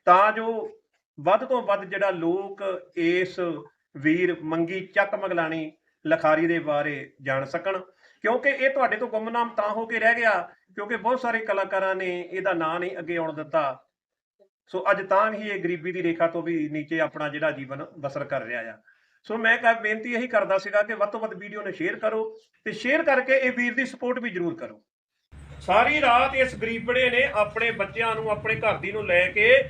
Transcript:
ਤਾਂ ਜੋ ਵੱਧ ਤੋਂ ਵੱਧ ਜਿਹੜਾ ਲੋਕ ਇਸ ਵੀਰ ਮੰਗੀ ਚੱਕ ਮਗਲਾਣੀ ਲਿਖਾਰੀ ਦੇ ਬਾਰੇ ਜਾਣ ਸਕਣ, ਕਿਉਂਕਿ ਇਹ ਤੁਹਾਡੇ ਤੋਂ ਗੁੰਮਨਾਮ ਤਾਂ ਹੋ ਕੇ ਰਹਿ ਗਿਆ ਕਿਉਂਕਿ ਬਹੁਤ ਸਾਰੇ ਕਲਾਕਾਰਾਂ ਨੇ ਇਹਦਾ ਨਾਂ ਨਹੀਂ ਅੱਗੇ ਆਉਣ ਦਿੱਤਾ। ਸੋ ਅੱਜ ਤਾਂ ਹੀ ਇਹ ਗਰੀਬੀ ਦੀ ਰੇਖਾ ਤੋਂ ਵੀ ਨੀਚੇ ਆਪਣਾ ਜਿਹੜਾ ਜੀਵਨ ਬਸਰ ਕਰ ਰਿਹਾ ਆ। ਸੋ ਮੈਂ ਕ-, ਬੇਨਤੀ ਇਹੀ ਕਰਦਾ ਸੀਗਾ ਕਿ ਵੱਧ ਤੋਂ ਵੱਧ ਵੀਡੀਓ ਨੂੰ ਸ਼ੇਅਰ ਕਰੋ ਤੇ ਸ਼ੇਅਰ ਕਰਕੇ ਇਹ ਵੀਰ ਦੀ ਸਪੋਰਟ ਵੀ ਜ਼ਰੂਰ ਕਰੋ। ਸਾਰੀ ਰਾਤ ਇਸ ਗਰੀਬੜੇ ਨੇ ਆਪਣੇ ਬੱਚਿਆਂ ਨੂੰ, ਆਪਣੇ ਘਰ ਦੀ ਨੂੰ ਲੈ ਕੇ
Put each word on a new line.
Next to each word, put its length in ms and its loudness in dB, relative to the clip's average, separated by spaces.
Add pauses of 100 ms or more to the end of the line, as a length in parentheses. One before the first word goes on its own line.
ਤਾਂ 240 8
ਜੋ 460 -4 (400)
ਵੱਧ 280 2
ਤੋਂ 180 0
ਵੱਧ 220 0
ਜਿਹੜਾ 260 -2
ਲੋਕ 520 -2 (320)
ਇਸ 440 0 (580)
ਵੀਰ 460 2
ਮੰਗੀ 440 -2
ਚੱਕ 280 2
ਮਗਲਾਣੀ 560 -2 (340)
ਲਿਖਾਰੀ 420 4
ਦੇ 140 2
ਬਾਰੇ 500 -2 (100)
ਜਾਣ 240 -2
ਸਕਣ, 340 -4 (440)
ਕਿਉਂਕਿ 260 2
ਇਹ 200 2
ਤੁਹਾਡੇ 280 2
ਤੋਂ 100 -4
ਗੁੰਮਨਾਮ 480 -2
ਤਾਂ 140 0
ਹੋ 180 -4
ਕੇ 120 -4
ਰਹਿ 160 6
ਗਿਆ 240 2 (360)
ਕਿਉਂਕਿ 220 -6
ਬਹੁਤ 220 0
ਸਾਰੇ 260 0
ਕਲਾਕਾਰਾਂ 500 0
ਨੇ 140 -4 (120)
ਇਹਦਾ 320 -2
ਨਾਂ 260 -2
ਨਹੀਂ 200 -6
ਅੱਗੇ 180 -6
ਆਉਣ 180 -2
ਦਿੱਤਾ। 420 -2 (920)
ਸੋ 200 -4
ਅੱਜ 160 0
ਤਾਂ 260 4
ਹੀ 160 -8
ਇਹ 140 -6
ਗਰੀਬੀ 280 -4
ਦੀ 120 -6
ਰੇਖਾ 240 2
ਤੋਂ 160 -4
ਵੀ 260 -2
ਨੀਚੇ 300 -4
ਆਪਣਾ 300 -2
ਜਿਹੜਾ 220 -2
ਜੀਵਨ 340 -8 (140)
ਬਸਰ 260 -6
ਕਰ 180 -2
ਰਿਹਾ 180 -6 (100)
ਆ। 60 -16 (500)
ਸੋ 100 -2
ਮੈਂ 200 4
ਕ-, 240 4
ਬੇਨਤੀ 320 -4
ਇਹੀ 140 -2
ਕਰਦਾ 300 2
ਸੀਗਾ 240 0
ਕਿ 120 -2
ਵੱਧ 180 0
ਤੋਂ 80 -6
ਵੱਧ 140 -6
ਵੀਡੀਓ 280 -12
ਨੂੰ 120 -6
ਸ਼ੇਅਰ 260 -4
ਕਰੋ 240 -2 (420)
ਤੇ 80 -6
ਸ਼ੇਅਰ 300 0
ਕਰਕੇ 340 4
ਇਹ 140 0
ਵੀਰ 220 -2
ਦੀ 120 -2
ਸਪੋਰਟ 340 -4
ਵੀ 100 -6
ਜ਼ਰੂਰ 260 -2
ਕਰੋ। 260 -12 (800)
ਸਾਰੀ 400 4
ਰਾਤ 340 4
ਇਸ 200 0
ਗਰੀਬੜੇ 540 0
ਨੇ 140 4 (120)
ਆਪਣੇ 380 0
ਬੱਚਿਆਂ 420 -2
ਨੂੰ, 160 -2
ਆਪਣੇ 240 -2
ਘਰ 220 0
ਦੀ 140 -6
ਨੂੰ 140 -4
ਲੈ 260 4
ਕੇ 180 4 (200)